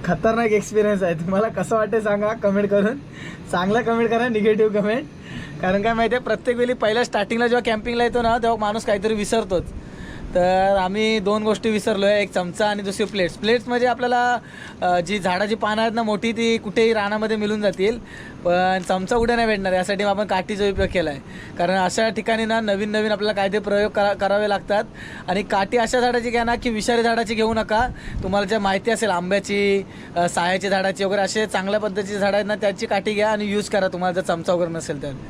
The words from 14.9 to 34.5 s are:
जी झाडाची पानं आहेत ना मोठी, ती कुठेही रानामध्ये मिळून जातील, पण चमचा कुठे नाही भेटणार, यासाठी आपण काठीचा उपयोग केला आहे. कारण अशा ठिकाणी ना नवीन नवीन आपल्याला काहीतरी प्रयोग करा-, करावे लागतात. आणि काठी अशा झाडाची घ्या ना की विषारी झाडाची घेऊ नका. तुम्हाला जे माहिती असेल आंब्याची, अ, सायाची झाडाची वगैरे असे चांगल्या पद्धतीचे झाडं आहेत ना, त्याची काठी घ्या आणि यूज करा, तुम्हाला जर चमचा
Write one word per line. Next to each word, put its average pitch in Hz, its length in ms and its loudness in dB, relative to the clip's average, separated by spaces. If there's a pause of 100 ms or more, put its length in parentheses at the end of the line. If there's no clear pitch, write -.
जी 180 200 -2
झाडाची 190 360 0
पानं 214 260 0
आहेत 226 120 2
ना 226 100 0
मोठी, 214 280 0
ती 226 260 0
कुठेही 220 360 2
रानामध्ये 214 440 0
मिळून 208 240 -2
जातील, 208 380 0 (460)
पण 185 420 2
चमचा 185 300 0
कुठे 233 180 2
नाही 233 120 2
भेटणार, 196 260 0
यासाठी 185 300 0
आपण 202 240 0
काठीचा 202 420 0
उपयोग 190 240 0
केला 170 160 0
आहे. 107 100 -8 (380)
कारण 175 180 2
अशा 220 340 2
ठिकाणी 220 360 0
ना 226 140 0
नवीन 208 300 0
नवीन 214 220 0
आपल्याला 208 220 0
काहीतरी 202 260 0
प्रयोग 202 320 0
करा-, 202 260 2
करावे 202 320 2
लागतात. 202 340 0 (440)
आणि 185 160 -2
काठी 196 340 0
अशा 233 220 2
झाडाची 240 300 2
घ्या 233 140 0
ना 233 120 0
की 240 140 -4
विषारी 233 340 0
झाडाची 233 300 0
घेऊ 220 200 0
नका. 220 340 0 (360)
तुम्हाला 196 240 0
जे 214 100 0
माहिती 196 340 0
असेल 220 180 0
आंब्याची, 196 760 0 (300)
अ, 175 140 2
सायाची 185 400 0
झाडाची 190 340 0
वगैरे 196 180 2
असे 202 240 0
चांगल्या 202 340 -2
पद्धतीचे 202 400 -4
झाडं 196 180 2
आहेत 208 80 0
ना, 208 100 -2
त्याची 202 300 -2
काठी 208 280 -2
घ्या 208 160 2
आणि 214 160 0
यूज 202 240 -2
करा, 190 180 0
तुम्हाला 180 260 -2
जर 180 80 0
चमचा 175 320 0